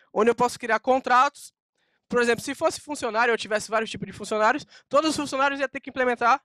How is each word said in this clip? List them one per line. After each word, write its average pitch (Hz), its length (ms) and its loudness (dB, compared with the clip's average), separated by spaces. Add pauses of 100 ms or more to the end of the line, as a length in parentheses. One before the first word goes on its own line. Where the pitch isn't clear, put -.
(140)
onde 220 160 2
eu 226 60 2
posso 247 240 0
criar 220 200 -2
contratos. 254 720 2 (540)
Por 240 140 0
exemplo, 233 220 0
se 277 100 -8
fosse - 280 -2
funcionário, 240 500 -2
eu 220 60 2
tivesse 208 340 -6
vários 220 180 -2
tipos - 160 -10
de 190 60 -12
funcionários, 220 540 0 (240)
todos 302 220 2
os - 40 -6
funcionários 277 460 -2
iam 262 80 -2
ter 269 100 -12
que - 100 -14
implementar 247 560 0